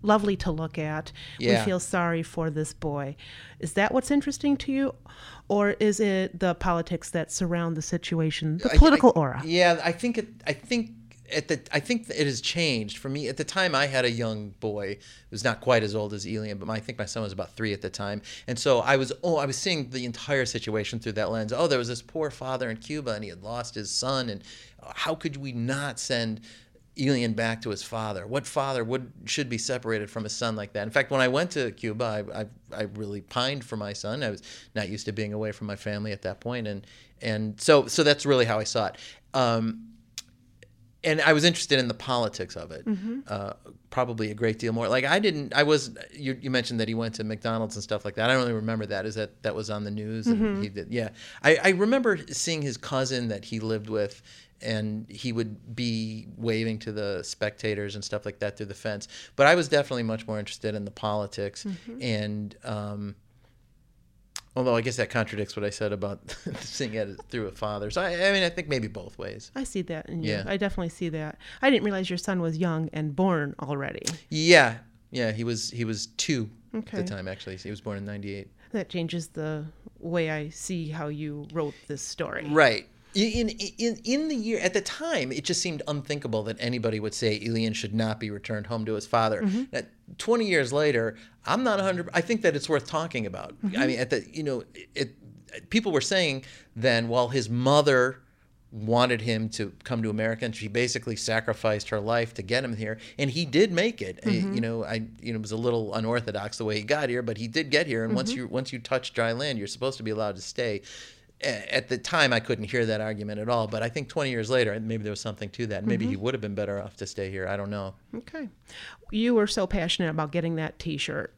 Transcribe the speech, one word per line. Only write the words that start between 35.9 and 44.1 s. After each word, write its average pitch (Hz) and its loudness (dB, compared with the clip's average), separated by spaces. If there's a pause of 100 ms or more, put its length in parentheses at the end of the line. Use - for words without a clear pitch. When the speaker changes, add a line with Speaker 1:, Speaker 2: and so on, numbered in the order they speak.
Speaker 2:
at 98 -10
that 95 -4
point, 120 -4
and, 101 -6 (340)
and 107 -2
so, 147 8
so - 2
that's 147 6
really 131 6
how 110 0
I 107 -2
saw 107 0
it. - -6 (400)
Um, 113 2 (1200)
and 156 2
I 147 8
was 151 6
interested 165 4
in 123 2
the 113 0
politics 120 -2
of 80 -10
it, 78 -10
Speaker 1:
Mm-hmm. 220 -2
Speaker 2:
uh, 101 -4 (380)
probably 113 0